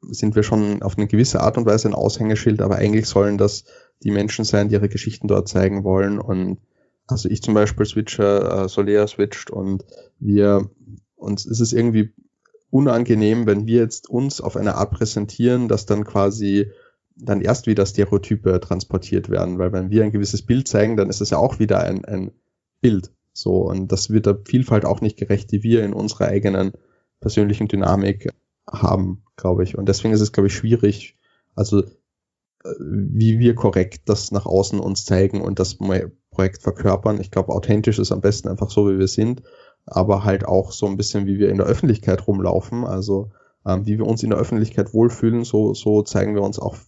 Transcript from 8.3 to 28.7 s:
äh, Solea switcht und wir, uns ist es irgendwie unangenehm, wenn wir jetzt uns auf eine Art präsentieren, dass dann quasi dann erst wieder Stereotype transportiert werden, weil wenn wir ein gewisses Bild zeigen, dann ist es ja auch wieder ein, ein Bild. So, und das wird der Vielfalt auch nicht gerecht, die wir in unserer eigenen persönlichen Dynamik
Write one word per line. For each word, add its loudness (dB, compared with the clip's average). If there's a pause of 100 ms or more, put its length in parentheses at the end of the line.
äh, -4
Solea 0
switcht -4
und -4 (340)
wir, 4 (460)
uns -6
ist -2
es 2
irgendwie 2 (580)
unangenehm, 2
wenn 2
wir 4
jetzt -2
uns -2
auf -6
eine -2
Art -2
präsentieren, -2
dass 0
dann 0
quasi 0 (440)
dann -2
erst 0
wieder 4
Stereotype 0
transportiert -4
werden, -2
weil 0
wenn -4
wir 4
ein 0
gewisses -4
Bild 0
zeigen, 2
dann 2
ist -6
es -4
ja 0
auch 0
wieder 2
ein, -4
ein -8 (500)
Bild. 2 (180)
So, -2 (120)
und -4
das -2
wird 4
der 2
Vielfalt 2
auch 0
nicht -2
gerecht, -2
die 0
wir 2
in -2
unserer -2
eigenen 0 (460)
persönlichen 0
Dynamik 0 (380)